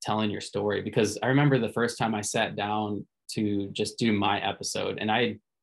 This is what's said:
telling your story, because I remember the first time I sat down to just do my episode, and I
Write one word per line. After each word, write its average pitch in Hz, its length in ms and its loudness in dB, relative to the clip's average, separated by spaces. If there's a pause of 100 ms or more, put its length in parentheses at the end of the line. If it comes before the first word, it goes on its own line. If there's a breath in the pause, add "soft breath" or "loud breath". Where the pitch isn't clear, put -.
telling 107 300 0
your 98 100 -4
story, 101 400 -2
because 104 420 0
I 117 40 0
remember 135 320 6
the 110 140 0
first 117 260 0
time 113 160 2
I 104 60 0
sat 104 340 -2
down 104 500 -2 (280)
to 101 400 0
just - 260 -4
do 117 140 2
my 101 280 2
episode, 98 600 -4
and 107 100 -2
I 110 280 0 (240)